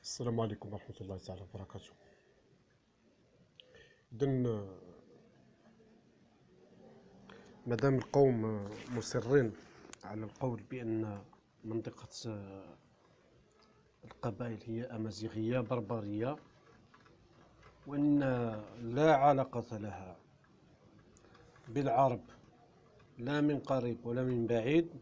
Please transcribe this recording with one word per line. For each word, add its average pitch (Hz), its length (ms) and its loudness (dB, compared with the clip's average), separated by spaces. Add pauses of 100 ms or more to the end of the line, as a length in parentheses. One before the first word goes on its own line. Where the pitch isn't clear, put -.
السلام 117 300 -2
عليكم 104 340 -4
ورحمة - 280 -12
الله 95 160 -8
تعالى 92 240 -10
وبركاته. - 500 -14 (2250)
إذن، 120 540 2 (3000)
مادام 120 280 4
القوم 110 720 4 (280)
مصرين 123 540 2 (520)
على 107 200 -8
القول 117 480 -4
بأن 110 500 -4 (420)
منطقة 113 460 -6 (2000)
القبائل 117 600 -6
هي 113 180 -4
أمازيغية 110 760 -4
بربرية، 110 760 -4 (1500)
وأن 143 320 4 (600)
لا 143 340 6
علاقة 135 640 2
لها 92 400 -10 (1500)
بالعرب 127 560 2 (960)
لا 139 240 0
من 147 180 4
قريب 120 460 -2
ولا 120 180 -2
من 123 240 0
بعيد 131 420 4 (120)